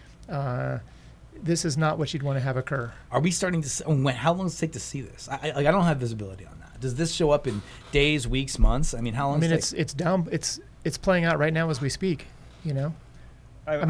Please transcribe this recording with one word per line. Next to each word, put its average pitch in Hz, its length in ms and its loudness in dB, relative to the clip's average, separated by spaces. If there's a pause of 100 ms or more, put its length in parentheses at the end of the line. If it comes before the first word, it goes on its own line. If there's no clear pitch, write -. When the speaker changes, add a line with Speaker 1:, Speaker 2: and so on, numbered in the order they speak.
(300)
Speaker 1:
uh, 131 500 -4 (600)
this 170 220 0
is 151 140 0
not 156 200 2
what 151 160 -2
you'd 139 100 -4
wanna 139 180 0
have 131 160 -2
occur. 127 340 -4 (200)
Speaker 2:
Are 135 100 2
we 175 100 4
starting 180 300 0
to 143 60 -6
s-, - 180 -4
when, 139 300 4
how 165 180 2
long 185 140 -2
does 160 100 -4
it - 20 -12
take 160 140 -2
to 110 60 -8
see - 220 -8
this? - 280 -14
I, 135 60 -6 (140)
I, - 60 -2
like, 143 120 2
I 160 40 8
don't 185 140 6
have 156 120 4
visibility 104 480 -6
on - 140 -18
that. - 220 -18
Does 123 140 -4
this 160 180 0
show 151 180 4
up 147 160 4
in 104 140 -2 (300)
days, 143 360 4
weeks, 131 320 -2
months? 117 340 6
I 123 80 -6
mean, 117 120 -2
how 139 160 0
long 143 80 0
Speaker 1:
I 156 40 2
mean, 165 100 4
Speaker 2:
does - 220 2
it - 60 -4
Speaker 1:
it's, - 20 0
it's - 120 -4
down, 170 380 0
it's, - 280 -4 (240)
it's - 140 -4
playing 180 280 4
out 160 140 2
right 156 140 2
now 165 160 2
as 135 120 -2
we 139 80 0
speak, - 380 -2 (380)
you 151 80 -2
know? 143 200 -2 (760)
Speaker 3:
I, 156 80 -2
Speaker 1:
I 147 60 0
mean, - 80 2